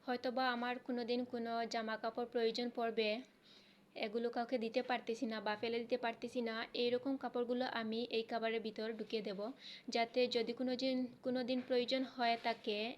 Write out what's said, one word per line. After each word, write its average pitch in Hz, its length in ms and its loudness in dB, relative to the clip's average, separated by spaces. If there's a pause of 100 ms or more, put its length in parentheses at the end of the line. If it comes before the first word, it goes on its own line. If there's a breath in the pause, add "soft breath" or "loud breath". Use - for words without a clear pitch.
হয়তোবা 254 480 0
আমার 247 280 0
কোনো 247 260 -2
দিন 240 200 2
কোনো 233 280 -4 (180)
জামা 226 260 -2
কাপড় 233 360 -2
প্রয়োজন 233 380 2
পড়বে, 226 380 0 (880 loud breath)
এগুলো 233 340 -2
কাউকে 240 280 0
দিতে 226 240 0
পারতেছি 240 440 -2
না 220 140 -2
বা 208 160 0
ফেলে 233 220 -2
দিতে 240 200 0
পারতেছি 240 420 -2
না। 226 140 -2 (200)
এইরকম 247 420 2
কাপড়গুলো 247 560 0
আমি 226 280 0 (100)
এই 226 200 0
কভারের 226 300 2
ভিতর 220 320 -2
ঢুকিয়ে 220 300 -2
দেব, 202 180 -4 (480 loud breath)
যাতে 233 380 2
যদি 233 260 2
কোনো 254 240 0
দিন, 262 200 2 (260)
কোনো 254 200 0
দিন 247 180 2
প্রয়োজন 247 440 2
হয়ে 233 320 2
থাকে 226 420 0 (200)